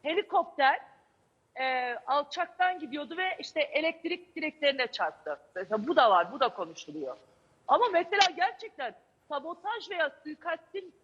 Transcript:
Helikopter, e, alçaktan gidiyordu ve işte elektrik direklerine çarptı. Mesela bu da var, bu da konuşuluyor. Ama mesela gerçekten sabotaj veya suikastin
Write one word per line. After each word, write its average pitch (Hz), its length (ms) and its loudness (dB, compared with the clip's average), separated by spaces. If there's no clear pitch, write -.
Helikopter, 330 760 2
e, 254 380 -2
alçaktan 349 720 0
gidiyordu 294 380 -8
ve 370 220 -2
işte 302 220 -4
elektrik 320 760 -2
direklerine 285 520 0
çarptı. 156 520 -4
Mesela 208 320 -4
bu 311 80 0
da 254 160 8
var, 175 200 4
bu 277 80 -10
da 254 100 2
konuşuluyor. 151 680 -8
Ama 349 260 6
mesela 370 420 4
gerçekten 339 600 -6
sabotaj 339 600 -8
veya 320 220 0
suikastin 330 720 -10